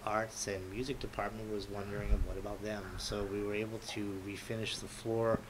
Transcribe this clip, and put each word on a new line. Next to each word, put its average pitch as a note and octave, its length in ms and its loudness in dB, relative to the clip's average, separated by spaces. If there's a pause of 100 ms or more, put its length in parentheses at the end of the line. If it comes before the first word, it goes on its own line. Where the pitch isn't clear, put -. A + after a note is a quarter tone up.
arts A2 440 2
and F#2 220 -2
music B2 300 -2
department G#2+ 520 -2
was G2+ 160 -2
wondering, G2+ 400 -2 (180)
"What F#2+ 120 -2
about G2+ 240 -4
them?" G#2 200 -2 (160)
So G#2 260 0
we G2+ 180 0
were G#2 120 0
able A2 240 0 (100)
to G2+ 380 -2
refinish G#2 540 -2
the G#2+ 80 -6
floor A2+ 500 4 (120)